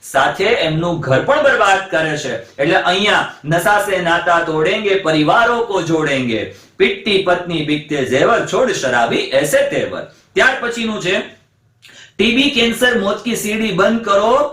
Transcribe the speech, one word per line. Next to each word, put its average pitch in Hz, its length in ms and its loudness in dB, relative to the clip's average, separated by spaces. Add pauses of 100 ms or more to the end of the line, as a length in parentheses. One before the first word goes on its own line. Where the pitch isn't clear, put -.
સાથે 147 420 -2
એમનું 165 560 0
ઘર 135 200 0
પણ 294 220 2
બરબાદ 214 480 2
કરે 156 260 -2
છે. - 460 -6
એટલે 170 120 2
અહીંયા 185 600 0 (100)
નશા 202 460 2
સે 185 80 0
નાતા 170 400 0
તોડેંગે, 170 560 0
પરિવારો 175 720 2
કો 190 180 -2
જોડેંગે, 139 720 -2 (220)
પીટતી 196 460 0
પત્ની 175 420 -2
બિકતે 147 420 -2
ઝેવર, 147 460 2
છોડ 247 200 2
શરાબી 123 440 0
એસે 143 460 0
તેવર. 113 380 -4 (340)
ત્યાર 254 260 2
પછીનું 233 420 -4
છે 175 160 -2 (1000)
ટીબી 233 320 2
કેન્સર 233 480 2
મોત 196 260 -2
કી 233 120 -4
સીડી 214 360 -4
બંધ 214 320 2
કરો. 208 320 2 (160)